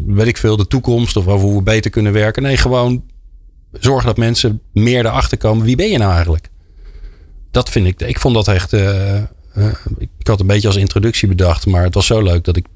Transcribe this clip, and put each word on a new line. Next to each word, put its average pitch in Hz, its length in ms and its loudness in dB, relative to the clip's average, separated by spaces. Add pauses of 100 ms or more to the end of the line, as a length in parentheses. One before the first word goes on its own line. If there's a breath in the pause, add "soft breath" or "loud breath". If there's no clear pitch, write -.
weet 101 200 2
ik 117 100 -2
veel, 107 200 2
de 101 100 0
toekomst 120 500 0
of 92 100 0
over 98 200 2
hoe 101 100 0
we 101 60 0
beter 107 280 0
kunnen 104 220 0
werken." 107 300 0
Nee, 135 140 0
gewoon 123 460 0 (680)
zorg 127 320 0
dat 113 140 0
mensen 117 440 0 (120)
meer 120 320 2
erachter 123 320 0
komen. 110 280 0
Wie 123 100 2
ben 180 140 0
je 190 80 0
nou 101 160 2
eigenlijk? 85 360 0 (1000 soft breath)
Dat - 180 0
vind 95 180 0
ik, 92 140 -2
ik - 180 -4
vond 127 160 2
dat 107 120 0
echt, 95 260 0
eh, 98 440 0
eh, 104 60 -2 (760)
ik - 300 -10
had 104 120 2
een 95 80 0
beetje 101 200 2
als 101 100 2
introductie 104 500 0
bedacht, 90 380 0
maar 90 180 2
het 90 100 0
was 92 120 2
zo 110 160 2
leuk 87 220 2
dat 90 120 -2
ik 87 100 -2 (100)